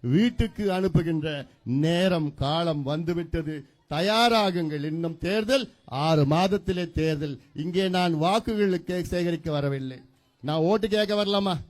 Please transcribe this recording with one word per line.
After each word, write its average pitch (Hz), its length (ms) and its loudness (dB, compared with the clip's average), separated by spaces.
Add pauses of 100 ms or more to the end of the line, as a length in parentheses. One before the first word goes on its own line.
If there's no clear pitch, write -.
(140)
வீட்டுக்கு 226 500 0 (120)
அனுப்புகின்ற 165 520 0 (540)
நேரம் 170 480 2 (120)
காலம் 156 480 -2
வந்துவிட்டது. 165 680 -4 (380)
தயாராகுங்கள். 190 960 2
இன்னும் 165 340 -4
தேர்தல், 220 400 0 (380)
ஆறு 156 200 4 (100)
மாதத்திலே 185 520 2 (140)
தேர்தல். 151 360 -2 (280)
இங்கே 180 220 0 (120)
நான் 180 180 2 (100)
வாக்குகள் 208 520 2 (120)
கே-, 180 240 -4
சேகரிக்க 170 380 -2
வரவில்லை, 139 480 -4 (440)
நான் 156 260 0
ஓட்டு 214 200 2
கேட்க 208 320 0
வரலாமா? 196 360 0 (140)